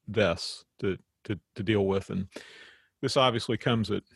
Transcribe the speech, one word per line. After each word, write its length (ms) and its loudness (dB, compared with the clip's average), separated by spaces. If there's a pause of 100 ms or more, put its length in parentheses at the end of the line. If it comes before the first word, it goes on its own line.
deaths 560 0 (140)
to, 180 -2 (260)
to, 160 -4 (160)
to 80 -8
deal 220 2
with. 240 0
And 180 -4 (760)
this 160 0
obviously 400 2
comes 340 0
at, 120 -4 (120)